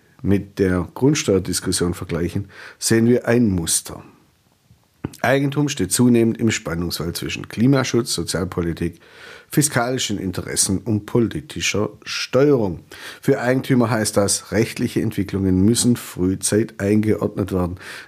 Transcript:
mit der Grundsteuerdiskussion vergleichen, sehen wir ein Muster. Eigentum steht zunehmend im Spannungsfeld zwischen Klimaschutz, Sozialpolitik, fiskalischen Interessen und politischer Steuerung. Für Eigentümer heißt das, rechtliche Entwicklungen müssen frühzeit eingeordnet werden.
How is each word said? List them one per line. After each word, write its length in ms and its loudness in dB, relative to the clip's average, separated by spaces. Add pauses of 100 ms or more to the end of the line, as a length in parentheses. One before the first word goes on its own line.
(220)
mit 360 0
der 360 2
Grundsteuerdiskussion 1000 0
vergleichen, 540 -6 (300)
sehen 280 4
wir 200 4
ein 240 4
Muster. 520 -4 (1200)
Eigentum 460 0
steht 240 -2
zunehmend 460 4
im 120 2
Spannungsfeld 680 -6
zwischen 320 -8
Klimaschutz, 640 2
Sozialpolitik, 880 -4 (500)
fiskalischen 680 0
Interessen 600 -2
und 280 -2
politischer 840 -2 (140)
Steuerung. 760 0 (420)
Für 180 2
Eigentümer 480 2
heißt 280 0
das, 360 0
rechtliche 480 0
Entwicklungen 640 0
müssen 320 4
frühzeit 840 -2
eingeordnet 720 0
werden. 240 -2 (320)